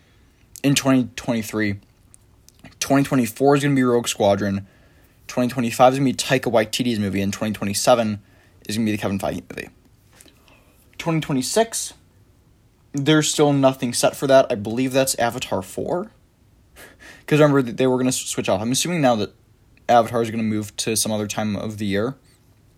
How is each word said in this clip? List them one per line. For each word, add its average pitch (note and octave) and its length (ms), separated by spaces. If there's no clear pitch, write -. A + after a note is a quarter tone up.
in C#3 120
twenty C3 400
twenty-three. G#2+ 640
Twenty C#3 240
twenty-four C3+ 520
is C#3 80
gonna C#3+ 120
be C3 80
Rogue A#2+ 240
Squadron. G2+ 600
Twenty B2 220
twenty-five B2 420
is C3+ 80
gonna C3 120
be - 40
Taika B2+ 360
Waititi's A2+ 480
movie, G2 220
and G2 120
twenty G#2+ 200
twenty-seven G#2 680
is G#2 80
gonna A2+ 80
be G#2+ 60
the G#2 60
Kevin G2 220
Feige - 300
movie. - 200
Twenty D#3+ 220
twenty-six, D#3 720
there's D3+ 380
still D3 220
nothing C3+ 400
set - 220
for C#3+ 120
that. C3+ 240
I A#2+ 40
believe A2+ 360
that's C3+ 240
Avatar A#2 480
four. - 480
<laughs> - 500
'Cause D3+ 140
remember, C#3 240
th-, A#2 140
they C3 100
were B2+ 100
gonna B2+ 120
s-, B2+ 80
switch - 320
off. G2+ 120
I'm A#2+ 120
assuming E3 280
now B2 140
that G#2 180
Avatar A#2 340
is A2+ 80
gonna A2+ 140
move G#2+ 340
to A2 200
some A2 140
other G#2 160
time G#2+ 280
of G#2+ 220
the G#2+ 80
year. G#2 300